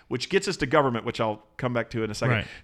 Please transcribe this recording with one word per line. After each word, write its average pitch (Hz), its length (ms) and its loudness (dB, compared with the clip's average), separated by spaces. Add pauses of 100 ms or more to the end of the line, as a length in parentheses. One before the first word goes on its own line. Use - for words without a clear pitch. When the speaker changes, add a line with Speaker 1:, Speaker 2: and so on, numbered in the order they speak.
Speaker 1:
which 127 200 -4
gets 190 200 2
us 185 100 -2
to 147 80 -2
government, 127 400 4
which 117 120 -4
I'll 110 240 -2 (140)
come 127 160 -2
back 117 180 -2
to 113 140 -2
in 107 60 -2
a 104 40 -8
second. - 240 2
Speaker 2:
Right. - 80 -4 (180)